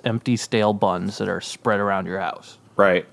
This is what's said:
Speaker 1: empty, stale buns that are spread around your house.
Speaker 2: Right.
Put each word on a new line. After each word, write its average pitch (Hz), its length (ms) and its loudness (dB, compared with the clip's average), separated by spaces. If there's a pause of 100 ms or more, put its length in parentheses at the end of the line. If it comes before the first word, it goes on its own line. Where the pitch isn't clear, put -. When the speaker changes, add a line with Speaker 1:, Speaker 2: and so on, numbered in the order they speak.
Speaker 1:
empty, 117 320 0
stale 107 360 2
buns 98 460 0
that 101 100 -4
are 92 120 -4
spread - 400 -2
around 98 260 -2
your 92 140 -6
house. - 380 -10 (180)
Speaker 2:
Right. 92 360 4